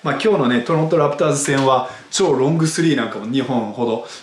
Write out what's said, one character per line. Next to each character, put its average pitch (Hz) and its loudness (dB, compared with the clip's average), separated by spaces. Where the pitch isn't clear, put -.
ま - -2
あ、 - -2
今 214 2
日 165 2
の 123 2
ね、 240 2
ト 170 -2
ロ 160 2
ン 160 0
ト 170 2
ラ 147 4
プ 143 -4
タ 165 0
ー 147 2
ズ 139 -2
戦 135 0
は - 2
超 175 2
ロ 131 2
ン 165 2
グ 160 2
ス 160 -2
リ 160 4
ー - 2
な 117 -2
ん 104 -8
か 104 -10
も 104 -10
二 127 0
本 117 -4
ほ 117 -2
ど 113 -4